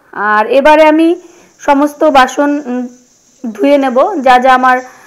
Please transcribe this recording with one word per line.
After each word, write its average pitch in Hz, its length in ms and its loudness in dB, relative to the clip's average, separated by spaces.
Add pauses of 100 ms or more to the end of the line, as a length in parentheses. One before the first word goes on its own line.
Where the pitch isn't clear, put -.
(120)
আর 214 360 -2
এবারে 302 360 2
আমি 320 320 2 (440)
সমস্ত 294 440 -2
বাসন, 285 640 0
উম, 247 220 -8 (640)
ধুয়ে 285 260 0
নেব, 269 440 -2
যা 247 180 2
যা 262 140 2
আমার 254 240 0 (300)